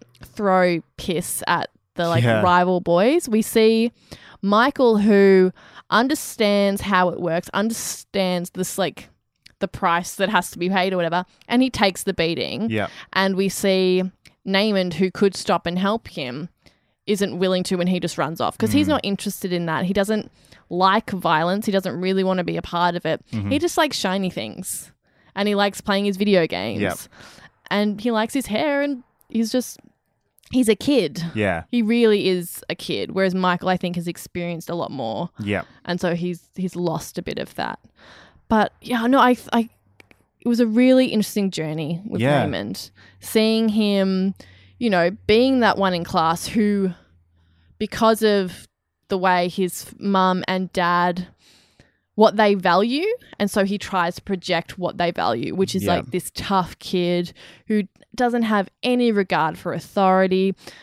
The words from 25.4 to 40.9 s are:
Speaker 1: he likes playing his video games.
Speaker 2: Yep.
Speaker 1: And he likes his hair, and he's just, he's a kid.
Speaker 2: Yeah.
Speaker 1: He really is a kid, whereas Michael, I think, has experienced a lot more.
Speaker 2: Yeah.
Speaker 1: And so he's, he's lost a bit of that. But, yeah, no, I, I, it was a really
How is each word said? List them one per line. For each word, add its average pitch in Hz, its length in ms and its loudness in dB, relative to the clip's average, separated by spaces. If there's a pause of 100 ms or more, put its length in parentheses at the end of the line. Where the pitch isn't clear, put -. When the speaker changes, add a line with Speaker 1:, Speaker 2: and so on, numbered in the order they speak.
Speaker 1:
he 208 80 0
likes 202 280 0
playing 202 240 0
his 196 100 -2
video 190 300 4
games. 101 340 -6
Speaker 2:
Yep. 95 180 -2 (720)
Speaker 1:
And 208 300 0
he 240 100 -2
likes 226 240 -2
his 262 120 -2
hair, 285 360 0
and 285 200 -4 (260)
he's 226 240 0
just, - 260 -2 (720)
he's 240 200 2
a 214 40 6
kid. 180 480 0 (120)
Speaker 2:
Yeah. 95 360 0
Speaker 1:
He 240 120 2
really 214 460 4
is 180 420 -4
a 160 40 -4
kid, 104 380 -6
whereas 190 220 0
Michael, 180 340 0
I 185 80 0
think, 175 200 -4
has 175 120 -6
experienced 175 640 -8
a 170 40 -6
lot 165 160 -6
more. 123 380 -6 (100)
Speaker 2:
Yeah. 101 240 -2 (220)
Speaker 1:
And 175 160 -6
so 175 140 -2
he's, 170 420 -6
he's 185 180 -6
lost 170 440 -6
a - 40 -8
bit - 160 -8
of - 180 -10
that. 53 220 -6 (680)
But, 214 320 2
yeah, 233 260 -4
no, 262 120 4
I, 247 180 6 (160)
I, 233 160 0 (720)
it - 80 -6
was 233 120 2
a 240 60 4
really 254 400 6